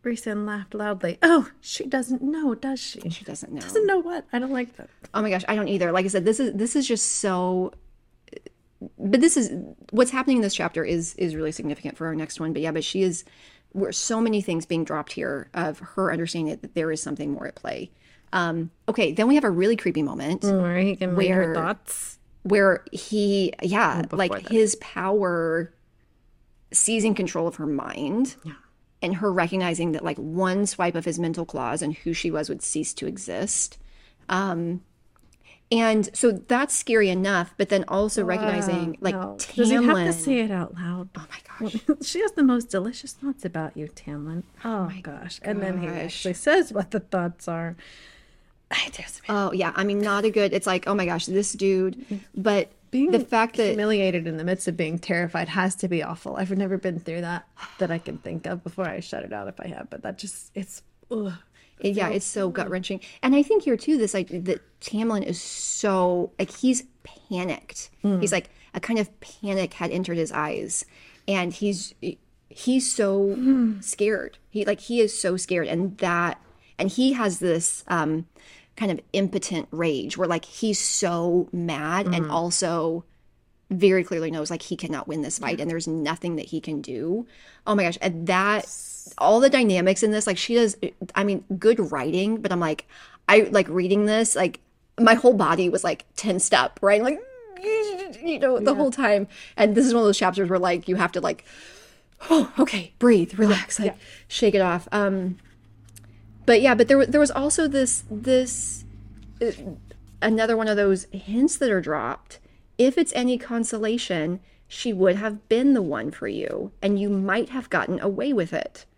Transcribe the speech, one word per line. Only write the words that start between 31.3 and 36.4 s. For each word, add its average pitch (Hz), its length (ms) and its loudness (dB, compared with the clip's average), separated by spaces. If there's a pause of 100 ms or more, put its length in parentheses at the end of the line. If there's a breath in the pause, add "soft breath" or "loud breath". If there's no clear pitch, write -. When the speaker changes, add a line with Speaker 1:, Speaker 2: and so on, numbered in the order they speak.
Speaker 2:
claws 135 360 -6
and 151 140 -4
who - 180 -6
she 170 160 -4
was 151 200 -4
would - 120 -8
cease - 340 -6
to - 120 -8
exist. - 720 -6 (500 soft breath)
Um, 180 540 -2 (880 soft breath)
and 226 440 2
so 240 160 4
that's 247 440 0